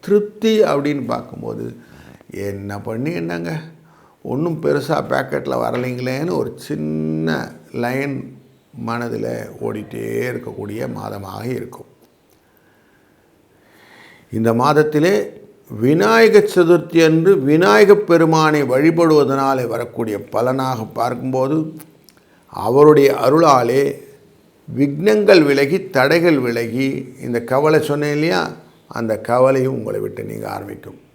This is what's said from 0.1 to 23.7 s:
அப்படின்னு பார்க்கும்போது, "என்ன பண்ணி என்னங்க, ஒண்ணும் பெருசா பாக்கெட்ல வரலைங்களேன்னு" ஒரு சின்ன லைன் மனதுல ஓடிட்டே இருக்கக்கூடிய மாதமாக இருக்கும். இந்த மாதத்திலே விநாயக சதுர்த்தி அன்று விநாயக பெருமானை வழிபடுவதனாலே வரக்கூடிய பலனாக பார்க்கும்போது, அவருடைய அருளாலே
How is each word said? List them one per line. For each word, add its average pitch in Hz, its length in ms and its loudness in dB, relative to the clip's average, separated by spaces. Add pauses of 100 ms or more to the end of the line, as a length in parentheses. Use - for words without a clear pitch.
அப்படின்னு 143 420 -2
பார்க்கும்போது, 80 720 -10 (540)
"என்ன 101 500 -10
பண்ணி 113 320 -6
என்னங்க, 170 480 -6 (640)
ஒண்ணும் 156 400 -4
பெருசா 143 440 -2
பாக்கெட்ல 135 480 -4
வரலைங்களேன்னு" 123 840 -6
ஒரு 117 200 -6
சின்ன 78 960 -6 (200)
லைன் 131 680 -8 (480)
மனதுல 117 640 -8 (120)
ஓடிட்டே 58 580 -8
இருக்கக்கூடிய 117 760 -8
மாதமாக 104 480 -12
இருக்கும். 117 420 -10 (2500)
இந்த 113 200 0
மாதத்திலே 151 760 2 (400)
விநாயக 196 720 4
சதுர்த்தி 170 680 4
அன்று 160 360 4
விநாயக 190 540 6
பெருமானை 160 680 2
வழிபடுவதனாலே 135 1040 2
வரக்கூடிய 113 580 -6
பலனாக 127 600 -2
பார்க்கும்போது, 127 880 -4 (720)
அவருடைய 143 720 6
அருளாலே 139 880 2 (720)